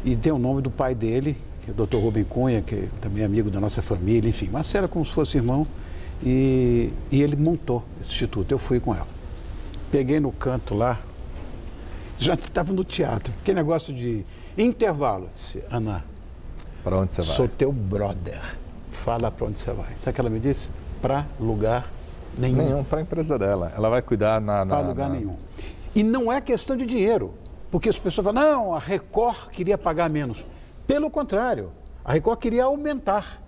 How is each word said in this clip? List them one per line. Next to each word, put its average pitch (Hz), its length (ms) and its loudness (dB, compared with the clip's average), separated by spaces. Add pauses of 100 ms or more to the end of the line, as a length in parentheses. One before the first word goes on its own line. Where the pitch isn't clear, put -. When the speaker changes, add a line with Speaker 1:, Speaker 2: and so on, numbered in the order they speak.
Speaker 1:
E 127 100 4
tem 135 160 2
o 147 60 2
nome 131 240 2
do 131 80 -2
pai 131 260 0
dele, 123 400 0 (280)
que 101 60 -10
é - 40 -6
o - 20 -6
doutor 113 260 2
Rubem 107 220 4
Cunha, 120 380 2
que 98 260 -2 (140)
também 104 220 0
é - 20 2
amigo 104 240 2
da 95 100 -2
nossa 104 220 0
família, 107 480 2
enfim. 101 200 0
Marcelo 156 360 0
é - 20 -2
como 160 180 0
se - 60 -6
fosse 151 240 0
irmão 131 320 2 (560)
e, 127 720 4 (180)
e 139 100 6
ele 147 140 4
montou 147 480 2 (160)
esse - 120 -8
instituto. 110 400 0
Eu 131 80 4
fui 123 200 2
com - 160 0
ela. - 120 -4 (840)
Peguei 143 300 4
no 135 100 2
canto - 420 -2
lá, 120 240 2 (1200)
já 170 180 2
tava 175 380 -2
no 185 100 0
teatro. 120 500 0 (100)
Que 196 100 2
negócio 160 400 2
de 120 300 -2 (340)
intervalo. 151 800 2
Disse, - 340 -10
"Ana, 107 340 -2 (800)
Speaker 2:
Pra 92 140 2
onde 95 160 2
você 90 80 -2
vai?" - 140 0
Speaker 1:
sou 127 120 4
teu 139 240 2
brother. 98 720 -2 (500)
Fala 117 400 0
pra - 160 -4
onde 104 120 -4
você 110 120 -4
vai. - 160 -6 (100)
Sabe - 140 -2
o - 40 -4
que - 60 0
ela 120 80 2
me 110 100 0
disse? 135 300 0 (320)
"Pra 135 240 2 (140)
lugar 113 480 2 (500)
nenhum." 127 200 2
Speaker 2:
Nenhum, 143 260 2
pra 151 180 -2
empresa 160 360 0
dela. 98 380 2
Ela 110 140 2
vai 120 120 4
cuidar 107 400 2
na, 101 240 2
na, 98 120 2
Speaker 1:
Pra 143 100 2
lugar 139 220 -2
Speaker 2:
na 139 60 -2
Speaker 1:
nenhum. 101 200 -4 (580)
E 214 100 4
não 233 280 2
é 269 100 2
questão 262 340 0
de 254 100 -2
dinheiro, 214 480 2 (380)
porque 180 180 2
as - 100 0
pessoas 185 260 0
falam, 220 160 4 (240)
"Não, 175 80 -2
a 151 60 0
Record 208 720 0
queria 190 260 0
pagar 165 320 2
menos." 143 360 -2 (420)
Pelo 294 220 2
contrário, 214 600 0 (320)
a 123 100 0
Record 214 260 4
queria 240 260 2
aumentar. 294 840 0